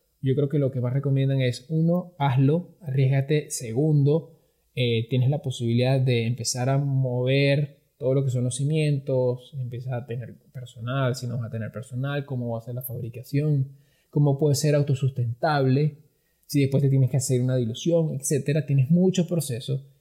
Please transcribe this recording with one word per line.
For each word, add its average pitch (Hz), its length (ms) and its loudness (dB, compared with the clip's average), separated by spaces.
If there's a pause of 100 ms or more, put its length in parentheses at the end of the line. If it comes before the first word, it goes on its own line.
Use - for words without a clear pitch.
(220)
yo 131 120 2
creo 143 140 0
que 151 100 0
lo 135 120 2
que 131 100 -4
más 123 140 -2
recomiendan 135 480 0
es, 123 260 -2
uno, 165 500 0
hazlo, 139 600 2
arriesgate, 139 680 0
segundo, 143 880 0 (360)
eh, 117 360 0
tienes 127 180 2
la 143 140 -2
posibilidad 123 580 0
de 123 260 0
empezar 120 440 -4
a 139 80 2
mover 139 1040 0 (140)
todo 131 160 0
lo 139 100 2
que 131 60 -2
son 123 120 -2
los 123 140 -2
cimientos, 139 1040 -2
empieza 120 360 -8
a 110 100 -8
tener 113 280 -10 (180)
personal, 123 640 -4
si 123 120 -8
no 120 100 -6
vas 113 120 -6
a - 20 -10
tener 110 200 -6
personal, 135 540 -6
cómo 123 260 -6
va 117 80 -4
a 113 40 -10
ser 123 120 -12
la 127 80 -10
fabricación, 135 840 -2 (420)
cómo 147 280 2
puede 147 180 4
ser 147 180 2
autosustentable, 139 1200 0 (480)
si 147 140 2
después 139 220 2
te 139 60 4
tienes 135 220 4
que 143 80 0
hacer 123 220 0
una 127 160 0
dilución, 156 580 0
etcétera. 143 520 -2
Tienes 139 240 2
muchos 185 360 4
procesos 135 600 -4 (140)